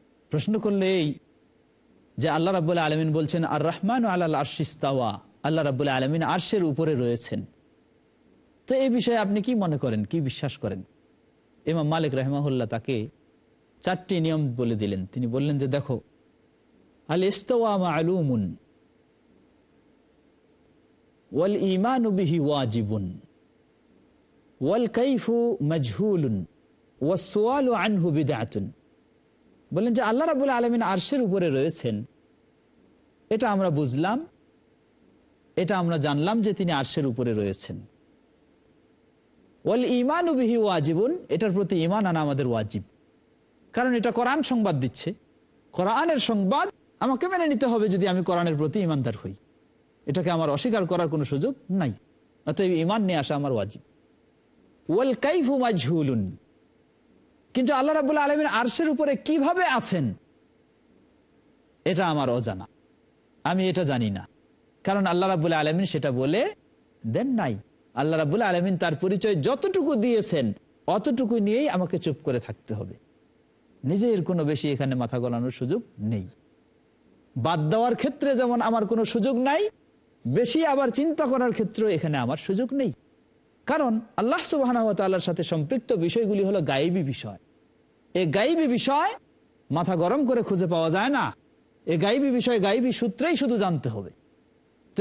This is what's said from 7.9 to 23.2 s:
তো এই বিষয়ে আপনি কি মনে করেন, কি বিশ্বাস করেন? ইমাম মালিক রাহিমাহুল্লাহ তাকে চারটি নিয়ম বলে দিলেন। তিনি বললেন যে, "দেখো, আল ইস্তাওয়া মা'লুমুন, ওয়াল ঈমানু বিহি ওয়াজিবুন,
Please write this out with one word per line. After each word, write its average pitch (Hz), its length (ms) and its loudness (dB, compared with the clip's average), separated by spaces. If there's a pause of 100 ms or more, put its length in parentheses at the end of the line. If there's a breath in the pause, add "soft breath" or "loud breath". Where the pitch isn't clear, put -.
তো - 60 -2 (100)
এই 269 140 4
বিষয়ে 233 280 2
আপনি 202 220 0
কি 254 80 0
মনে 180 240 0
করেন, 113 220 0 (100)
কি 170 100 -2
বিশ্বাস 135 420 -4
করেন? 98 180 -6 (840)
ইমাম 160 220 0
মালিক 156 260 0
রাহিমাহুল্লাহ 135 540 0
তাকে 120 280 -4 (840)
চারটি 180 340 -2 (100)
নিয়ম 160 180 0 (180)
বলে 117 220 0
দিলেন। 98 180 -2 (120)
তিনি 123 140 -4
বললেন 139 320 -2
যে, 139 80 0
"দেখো, 135 300 -2 (1120)
আল 175 160 2
ইস্তাওয়া 226 480 0 (120)
মা'লুমুন, 160 580 2 (3000)
ওয়াল 190 240 0
ঈমানু 220 540 0
বিহি 180 360 2
ওয়াজিবুন, 113 580 0 (1600)